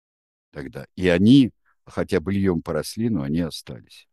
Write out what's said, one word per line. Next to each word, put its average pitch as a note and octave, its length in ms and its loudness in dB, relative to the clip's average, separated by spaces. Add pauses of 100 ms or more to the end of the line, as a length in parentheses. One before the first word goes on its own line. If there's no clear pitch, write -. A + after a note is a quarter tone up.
(520)
тогда. C#2 340 -16 (100)
И F#2 120 0
они, G#2 440 6 (340)
хотя - 340 -4
быльем F#2+ 420 -2
поросли, E2 460 -6
но G2 140 -4
они D2 180 -4
остались. - 720 -12